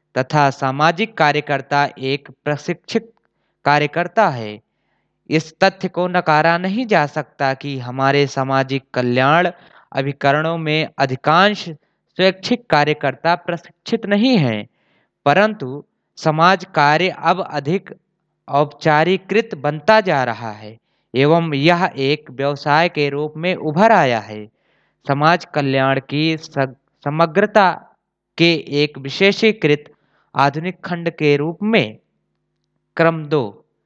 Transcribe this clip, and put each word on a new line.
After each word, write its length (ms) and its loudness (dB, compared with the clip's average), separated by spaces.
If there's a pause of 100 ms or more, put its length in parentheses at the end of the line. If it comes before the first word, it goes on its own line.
(140)
तथा 360 2
सामाजिक 640 -2
कार्यकर्ता 720 0 (120)
एक 300 -6 (140)
प्रशिक्षित 680 -6 (540)
कार्यकर्ता 680 0
है। 300 -10 (720)
इस 300 -2
तथ्य 280 0
को 200 -4
नकारा 500 2
नहीं 280 -4
जा 200 2
सकता 480 -6
कि 240 -8
हमारे 480 0
सामाजिक 580 -2 (100)
कल्याण 560 2 (420)
अभिकरणों 680 -2
में 300 -2 (100)
अधिकांश 680 0
स्वैच्छिक 1040 -4
कार्यकर्ता 680 0
प्रशिक्षित 680 -8
नहीं 320 2
हैं, 280 0 (600)
परंतु 580 0 (340)
समाज 460 2 (100)
कार्य 460 2
अब 220 0
अधिक 520 -6 (540)
औपचारीकृत 1040 0
बनता 460 2
जा 240 0
रहा 280 -6
है 240 -18 (380)
एवं 400 2
यह 440 2
एक 320 -2
व्यवसाय 580 0
के 200 -2
रूप 280 -6
में 180 -4
उभर 380 2
आया 280 4
है। 240 -12 (640)
समाज 380 2
कल्याण 560 0
की 360 -4
स-, 380 -6 (300)
समग्रता 680 2 (680)
के 140 4 (220)
एक 240 -2
विशेषीकृत 920 0 (420)
आधुनिक 500 -2
खंड 280 -6
के 240 2
रूप 260 -6
में। 360 0 (960)
क्रम 280 0
दो, 400 -4 (220)